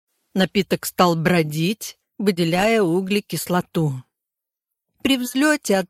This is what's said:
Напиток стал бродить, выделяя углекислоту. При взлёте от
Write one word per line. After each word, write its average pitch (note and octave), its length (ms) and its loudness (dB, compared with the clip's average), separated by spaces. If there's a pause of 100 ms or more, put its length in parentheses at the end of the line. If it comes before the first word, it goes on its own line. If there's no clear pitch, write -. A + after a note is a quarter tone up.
(340)
Напиток F#3+ 500 -2
стал F3 300 2
бродить, E3 840 -2 (220)
выделяя G3 640 0
углекислоту. F3 1200 -2 (1000)
При C4 140 2
взлёте C4 600 0
от F#3 140 -2